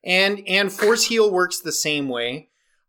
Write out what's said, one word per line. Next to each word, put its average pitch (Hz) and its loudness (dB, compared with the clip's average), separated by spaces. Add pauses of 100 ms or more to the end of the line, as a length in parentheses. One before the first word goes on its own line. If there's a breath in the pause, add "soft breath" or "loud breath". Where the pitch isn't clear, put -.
And, 196 0
and 190 0
force 220 2
heal 220 2
works 180 0
the 156 -8
same 147 -2
way 123 -6 (400)